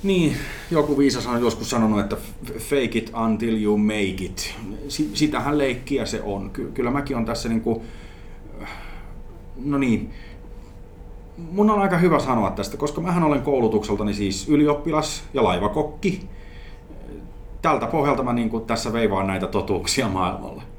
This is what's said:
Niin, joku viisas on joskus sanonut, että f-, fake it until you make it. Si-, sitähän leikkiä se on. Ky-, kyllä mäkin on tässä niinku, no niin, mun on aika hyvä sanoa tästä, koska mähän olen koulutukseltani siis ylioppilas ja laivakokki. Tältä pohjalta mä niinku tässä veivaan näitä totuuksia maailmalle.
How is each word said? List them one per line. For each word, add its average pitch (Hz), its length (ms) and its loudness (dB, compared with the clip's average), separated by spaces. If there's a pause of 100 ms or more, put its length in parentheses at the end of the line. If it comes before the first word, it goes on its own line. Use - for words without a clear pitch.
Niin, 175 340 4 (340)
joku 147 280 4
viisas 123 280 4
on 120 140 2
joskus 113 300 0
sanonut, 110 300 4
että 101 160 -2
f-, - 420 -10
fake 123 400 2
it - 140 -4 (120)
until 113 380 2
you 104 160 4
make 101 460 2
it. - 300 -8 (340)
Si-, 151 260 -2
sitähän 147 440 2
leikkiä 127 480 0
se 113 160 -4
on. 98 280 -4
Ky-, - 240 -6
kyllä 123 160 0
mäkin 139 260 -2
on 113 80 0
tässä 117 240 -4
niinku, 113 340 0 (1800)
no 143 140 0
niin, 113 320 2 (1400)
mun 208 180 6
on 208 120 4
aika 180 160 4
hyvä 165 200 6
sanoa 120 320 2
tästä, - 260 -4
koska 151 240 -2
mähän 175 220 2
olen 147 200 4
koulutukseltani 107 720 2
siis 101 340 -2
ylioppilas 151 760 2 (100)
ja 123 100 4
laivakokki. 147 840 0 (1300)
Tältä 139 240 2
pohjalta 143 360 2
mä 123 100 0
niinku 113 280 0
tässä 110 320 -2
veivaan 98 340 2
näitä 95 200 0
totuuksia 98 600 0
maailmalle. - 540 -2 (160)